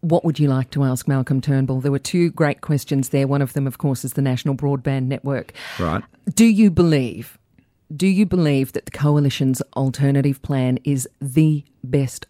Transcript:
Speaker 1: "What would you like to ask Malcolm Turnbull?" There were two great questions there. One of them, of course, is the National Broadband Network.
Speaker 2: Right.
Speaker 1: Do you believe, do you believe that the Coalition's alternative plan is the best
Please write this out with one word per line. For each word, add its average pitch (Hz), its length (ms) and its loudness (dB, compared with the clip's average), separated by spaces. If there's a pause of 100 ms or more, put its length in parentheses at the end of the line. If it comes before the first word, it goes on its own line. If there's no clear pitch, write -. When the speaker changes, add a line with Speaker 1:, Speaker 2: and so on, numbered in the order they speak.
Speaker 1:
"What 170 240 0
would 151 140 0
you 147 100 4
like 131 220 0
to 139 140 0
ask 127 220 -2
Malcolm 135 360 0
Turnbull?" 135 400 0
There 143 100 0
were 135 60 0
two 170 320 0
great 147 320 -2
questions 139 480 -2
there. 139 160 2
One 143 160 0
of 131 100 -2
them, 139 140 -2
of 127 100 -6
course, 139 260 -2
is 127 120 -8
the 147 80 0
National 135 320 -2
Broadband 135 540 -2
Network. 135 440 -6 (260)
Speaker 2:
Right. 80 240 -2 (320)
Speaker 1:
Do 226 120 6
you 214 240 6
believe, 147 680 0 (560)
do 170 120 -2
you 196 180 4
believe 151 480 0
that - 140 -8
the - 60 -16
Coalition's 143 680 0 (160)
alternative 139 640 0
plan 127 440 -2
is 139 220 -2 (140)
the 147 420 2 (220)
best 131 460 -4